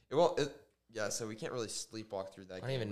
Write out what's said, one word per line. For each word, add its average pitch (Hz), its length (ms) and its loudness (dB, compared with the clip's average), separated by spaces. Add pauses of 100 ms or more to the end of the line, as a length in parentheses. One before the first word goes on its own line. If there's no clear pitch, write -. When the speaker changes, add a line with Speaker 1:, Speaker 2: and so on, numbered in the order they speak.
(100)
Speaker 1:
it - 40 -2
won't, 160 240 6
it, 147 120 4 (420)
yeah, 107 180 0
so 117 160 -2
we 107 100 -4
can't 117 160 -6
really 120 140 -2
sleepwalk 101 640 -6
through 95 160 -14
that 92 100 -12
Speaker 2:
I 92 40 -6
don't 120 80 -6
Speaker 1:
game, 135 120 0
Speaker 2:
even 107 120 0